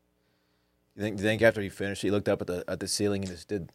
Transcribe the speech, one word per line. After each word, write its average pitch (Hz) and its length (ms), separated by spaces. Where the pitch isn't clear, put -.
You 101 60
think, 104 160
you 95 40
think 110 180
after 110 200
he 98 80
finished, 98 340
he 95 80
looked 101 180
up 98 120
at - 60
the, 90 200
at - 140
the 95 80
ceiling 101 340
and 95 80
just 85 180
did, 95 260